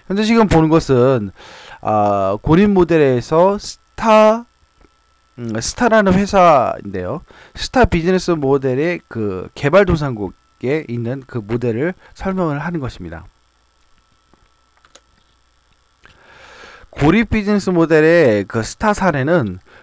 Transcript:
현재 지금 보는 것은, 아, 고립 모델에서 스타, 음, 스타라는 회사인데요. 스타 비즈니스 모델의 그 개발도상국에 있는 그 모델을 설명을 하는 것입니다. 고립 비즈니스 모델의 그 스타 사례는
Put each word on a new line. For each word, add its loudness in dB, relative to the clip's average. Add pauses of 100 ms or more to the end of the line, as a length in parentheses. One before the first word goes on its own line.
현재 -2
지금 4
보는 2
것은, 2 (480)
아, -2
고립 2
모델에서 2
스타, 0 (920)
음, -6
스타라는 0
회사인데요. 0 (320)
스타 0
비즈니스 -2
모델의 -2
그 -8
개발도상국에 -2
있는 -6
그 -10
모델을 -4 (200)
설명을 -4
하는 -8
것입니다. -12 (3750)
고립 0
비즈니스 -2
모델의 4
그 -6
스타 -4
사례는 -2 (240)